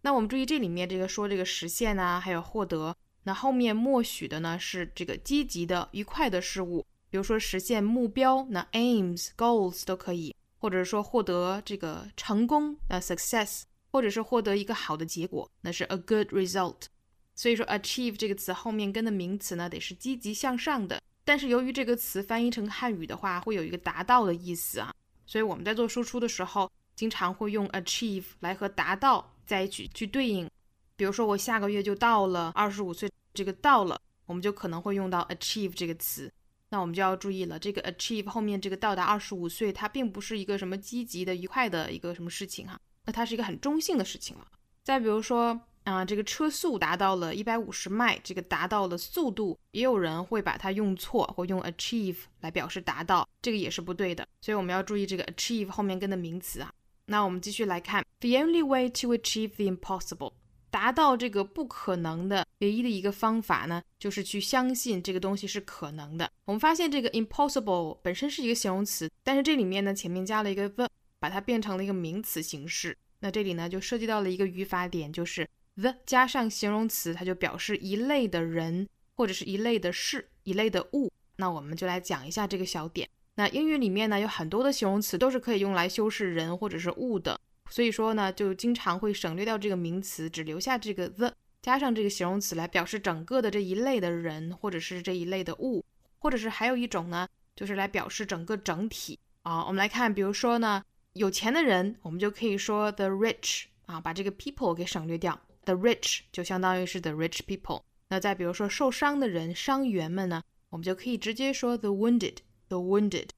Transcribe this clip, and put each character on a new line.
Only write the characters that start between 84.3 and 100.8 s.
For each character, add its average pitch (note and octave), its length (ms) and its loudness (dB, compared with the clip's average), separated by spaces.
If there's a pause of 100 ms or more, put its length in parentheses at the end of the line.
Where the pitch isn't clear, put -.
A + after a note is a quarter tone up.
多 G#3+ 120 2
的 C#4 100 6
形 A3+ 140 0
容 G3 140 4
词 G3+ 160 -2
都 B3+ 140 4
是 B3+ 80 0
可 A#3+ 160 0
以 G3 60 2
用 G3 120 2
来 F3+ 160 2
修 G#3+ 220 0
饰 F#3+ 240 -2
人 E3 220 -2
或 G3+ 120 -4
者 F3 100 -4
是 F3 180 -2
物 A#3+ 220 -2
的， - 200 -2 (320)
所 A#3+ 120 2
以 A#3 80 6
说 A3 220 2
呢， G3+ 180 2
就 F#3+ 220 0
经 A#3 220 2
常 - 240 0
会 G#3 160 2
省 E3 220 -2
略 G3 80 -2
掉 A3 120 0
这 G#3 120 -2
个 F#3+ 80 2
名 F3 260 -2
词， E3 260 -8
只 E3 140 -8
留 D#3 160 -6
下 B3+ 180 0
这 G#3+ 160 -4
个 F3+ 160 -4
the， A3+ 240 -2 (300)
加 B3+ 160 4
上 C4 160 2
这 G#3+ 80 0
个 G3+ 80 4
形 F3+ 160 -2
容 G3 140 0
词 F#3 140 -4
来 E3 120 -4
表 F3 180 0
示 G#3+ 140 -6
整 E3+ 260 -2
个 B3+ 160 2
的 A3 100 2
这 G3+ 120 0
一 F#3 120 -2
类 B3 260 2
的 F3 100 0
人， E3 440 -4
或 G3+ 160 -4
者 E3 100 -4
是 F3+ 200 -6
这 F#3 140 -4
一 F3 120 -4
类 F#3+ 180 -2
的 E3 100 -6
物， B3 280 -2 (360)
或 D4+ 120 2
者 C4 60 2
是 A3 140 -2
还 G#3+ 160 -2
有 B3+ 100 4
一 A#3+ 100 0
种 F3 220 -4
呢， F3 180 -2 (280)
就 G3 100 -8
是 G3 120 -4
来 G3 100 0
表 - 220 -4
示 - 180 -6
整 E3 180 -4
个 G#3+ 120 -2
整 F#3 320 -2
体 - 300 -10 (240)
啊。 E3 220 -2
我 - 40 -4
们 F#3+ 80 0
来 G3 120 4
看， A#3 240 2
比 G3 80 0
如 G3 140 2
说 A#3 240 2
呢， G#3 240 2 (320)